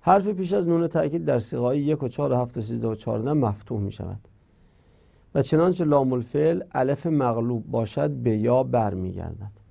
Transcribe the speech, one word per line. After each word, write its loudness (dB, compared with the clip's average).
حرف 4
پیش -2
از 2
نون 2
تأکید -2
در 2
صیغه‌های -2
یک 0
و -2
چهار -2
و 2
هفت -2
و -6
سیزده -4
و -2
چهارده -4
مفتوح -2
می‌شود -6
و 2
چنانچه 2
لام 4
الفعل 0
الف 0
مغلوب 0
باشد، -2
به 0
یا 2
برمیگردد. -4